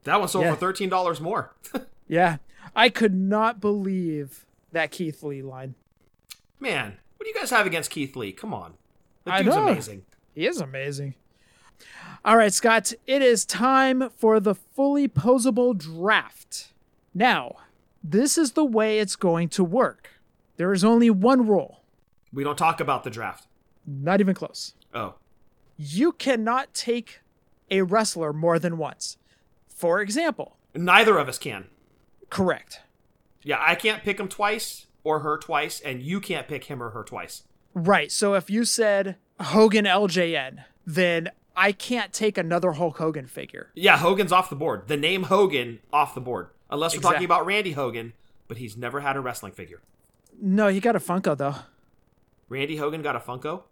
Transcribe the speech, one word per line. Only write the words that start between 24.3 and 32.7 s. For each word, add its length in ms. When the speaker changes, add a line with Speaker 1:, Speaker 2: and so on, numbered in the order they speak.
Speaker 2:
close. 380
Speaker 1:
Oh. 220
Speaker 2:
You 340
cannot 640
take 480
a 140
wrestler 500
more 260
than 180
once. 400
For 320
example. 560
Speaker 1:
Neither 420
of 120
us 80
can. 300
Speaker 2:
Correct. 500